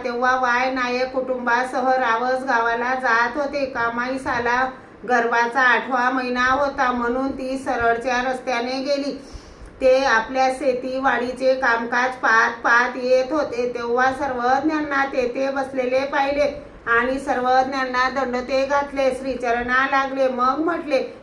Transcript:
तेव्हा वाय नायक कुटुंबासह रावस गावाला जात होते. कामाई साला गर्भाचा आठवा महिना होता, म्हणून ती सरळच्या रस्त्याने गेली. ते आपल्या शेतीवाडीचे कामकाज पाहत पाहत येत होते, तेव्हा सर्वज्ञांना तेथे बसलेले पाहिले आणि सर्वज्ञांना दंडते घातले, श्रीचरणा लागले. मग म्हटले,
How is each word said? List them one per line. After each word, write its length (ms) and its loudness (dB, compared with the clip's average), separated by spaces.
तेव्हा 320 2
वाय 360 2
नायक 400 -2
कुटुंबासह 800 0
रावस 520 0
गावाला 520 0
जात 400 2
होते. 300 -2
कामाई 520 -2
साला 520 -2
गर्भाचा 520 2
आठवा 480 2
महिना 360 0
होता, 460 2
म्हणून 400 -2
ती 260 -4
सरळच्या 760 0
रस्त्याने 480 -4
गेली. 420 -2
ते 220 6
आपल्या 460 2
शेतीवाडीचे 1040 0
कामकाज 560 0
पाहत 420 2
पाहत 320 4
येत 380 2
होते, 400 -2
तेव्हा 380 0
सर्वज्ञांना 960 0
तेथे 440 -2
बसलेले 500 -2
पाहिले 640 0
आणि 320 2
सर्वज्ञांना 880 0
दंडते 560 -2
घातले, 560 0
श्रीचरणा 640 0
लागले. 420 0
मग 300 0
म्हटले, 400 0